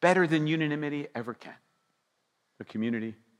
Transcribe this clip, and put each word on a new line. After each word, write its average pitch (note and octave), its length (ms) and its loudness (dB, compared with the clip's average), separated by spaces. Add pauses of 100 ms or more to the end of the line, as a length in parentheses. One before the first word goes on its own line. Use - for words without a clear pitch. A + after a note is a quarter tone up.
better F3+ 260 6
than D3+ 220 2
unanimity D3 680 -2
ever A#2+ 200 -8
can. - 200 -18 (1040)
The - 60 -12
community A2+ 500 -4 (260)